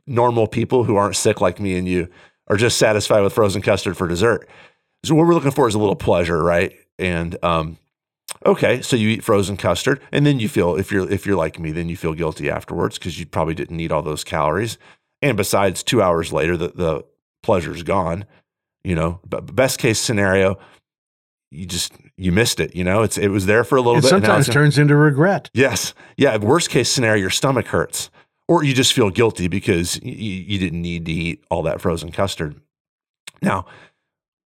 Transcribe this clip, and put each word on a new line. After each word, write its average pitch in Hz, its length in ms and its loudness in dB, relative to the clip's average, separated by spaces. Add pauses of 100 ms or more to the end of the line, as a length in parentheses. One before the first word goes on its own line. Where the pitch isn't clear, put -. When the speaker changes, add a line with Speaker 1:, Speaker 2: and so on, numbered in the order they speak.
Speaker 1:
normal 120 400 2
people 117 380 0
who 107 120 0
aren't 101 200 0
sick - 240 0
like 90 180 0
me 95 200 -4
and 92 100 -4
you 87 200 -2 (400)
are 104 100 0
just 117 180 2
satisfied 107 460 2
with 98 100 0
frozen 101 300 2
custard 98 340 -2
for 92 100 -2
dessert. 87 400 0 (580)
So 160 100 0
what 160 120 4
we're 170 80 6
looking 139 160 0
for 131 180 2
is 104 60 -2
a 107 40 0
little 101 180 2
pleasure, 87 460 0
right? 87 320 2 (240)
And, 85 460 -4
um, 82 320 0 (680)
okay, 123 340 2
so - 160 -2
you 107 140 2
eat 113 120 -4
frozen 101 360 0
custard, 113 420 -2 (100)
and 143 140 2
then 143 160 2
you 107 80 -2
feel, 87 280 0
if 95 140 -4
you're, 92 200 -2
if 98 160 -4
you're 98 100 0
like 80 220 -2
me, 80 140 -6
then 85 180 -6
you 82 60 -8
feel 80 180 -4
guilty 78 340 -6
afterwards 82 500 -6
'cause 80 200 -10
you 82 80 -12
probably 82 280 -4
didn't 82 240 -8
eat 82 140 -6
all 78 80 0
those 78 240 -6
calories. 85 540 -2 (420)
And 139 160 0
besides, 98 460 0
two - 180 0
hours 85 320 0
later, 80 240 0
the, 82 120 -4
the 80 360 -4 (380)
pleasure's 85 400 -2
gone. 85 420 -2 (580)
You 90 120 -4
know, 82 340 -2
b-, - 140 -6
best 127 360 0
case 113 220 0
scenario, 98 580 2 (920)
you 82 160 -12
just, 85 260 -8 (240)
you 92 160 0
missed 113 260 2
it. 78 160 -4
You 90 100 -4
know, 95 180 2
it's, 104 160 -2
it 98 100 2
was 98 160 0
there 107 200 4
for 139 120 0
a 127 60 4
little 120 160 4
Speaker 2:
It 143 60 4
Speaker 1:
bit, 165 80 4
and 190 100 4
now 107 60 2
Speaker 2:
sometimes 139 200 2
Speaker 1:
it's 117 60 0
Speaker 2:
turns 147 240 4
into 147 180 4
regret. 151 560 2
Speaker 1:
Yes. 135 400 0 (240)
Yeah. 120 220 2
Worst 123 320 2
case 131 200 0
scenario, 110 300 2
your 95 100 -2
stomach 135 360 0
hurts, - 440 -4 (380)
or 165 160 2
you 135 80 2
just 127 220 2
feel 110 160 2
guilty 95 380 0
because 87 540 -2
y-, - 60 -12
y-, 95 400 -8
you 101 100 -4
didn't 85 220 -4
need 85 240 -6
to 82 80 -6
eat 82 380 -6
all 85 140 -2
that - 180 -4
frozen 82 280 -4
custard. 85 480 -4 (840)
Now, 110 240 -2 (800)